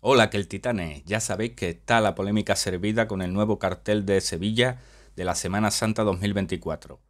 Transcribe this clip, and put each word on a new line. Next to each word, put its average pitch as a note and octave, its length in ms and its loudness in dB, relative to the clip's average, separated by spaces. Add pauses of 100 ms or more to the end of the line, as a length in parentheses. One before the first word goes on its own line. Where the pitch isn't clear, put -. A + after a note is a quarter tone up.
Hola, A#2 280 6
que G#2+ 80 -4
el G2 100 -2
Titane. F2+ 600 -4
Ya G#2 120 -2
sabéis A2 340 -4
que - 160 -4
está A2+ 320 2
la G2+ 120 2
polémica G2+ 420 0
servida G#2 520 0
con F#2+ 160 -4
el F2+ 100 -4
nuevo G#2 240 2
cartel G2 480 -2
de G2 160 4
Sevilla A2+ 580 0 (360)
de F2+ 100 -6
la F2 80 0
Semana G2+ 380 0
Santa A2 320 -2
dos F#2+ 160 0
mil G2+ 160 -2
veinticuatro. E2 640 -6 (100)